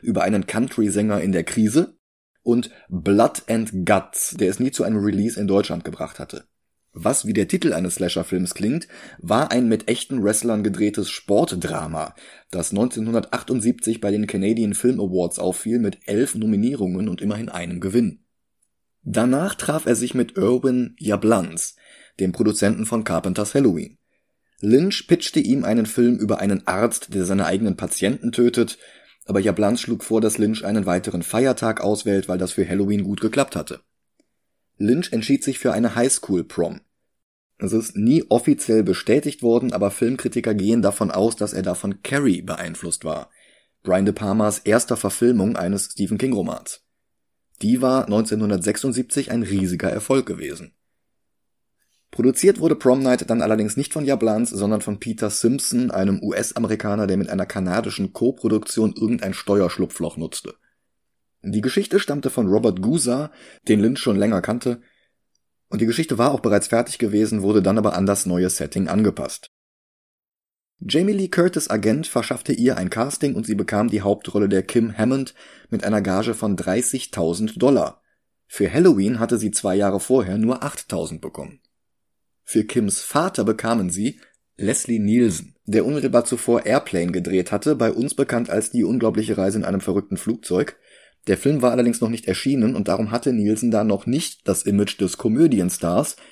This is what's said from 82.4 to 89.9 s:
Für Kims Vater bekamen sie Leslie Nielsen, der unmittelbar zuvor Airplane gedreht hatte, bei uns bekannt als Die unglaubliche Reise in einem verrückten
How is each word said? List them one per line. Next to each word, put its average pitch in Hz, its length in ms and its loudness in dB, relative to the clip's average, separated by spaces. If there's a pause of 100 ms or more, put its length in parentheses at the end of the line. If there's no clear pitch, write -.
Für 107 220 0
Kims 107 340 -2
Vater 156 460 -2
bekamen 110 440 0
sie 101 300 -4 (380)
Leslie 113 420 -2
Nielsen, 107 560 2 (100)
der 101 200 2
unmittelbar 123 400 2
zuvor 117 400 0
Airplane 90 480 0
gedreht 90 400 0
hatte, 135 240 0
bei 117 160 2
uns 131 200 -2
bekannt 120 360 -2
als 107 200 0
Die 120 140 0
unglaubliche 110 540 0
Reise 98 200 0
in 104 80 -2
einem 95 160 -2
verrückten 98 360 -2